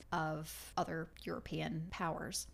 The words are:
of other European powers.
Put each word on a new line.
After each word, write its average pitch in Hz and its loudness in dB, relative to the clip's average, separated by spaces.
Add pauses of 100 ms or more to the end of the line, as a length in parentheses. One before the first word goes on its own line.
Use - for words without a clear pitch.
(140)
of 156 0
other 165 2 (140)
European 160 0
powers. - 0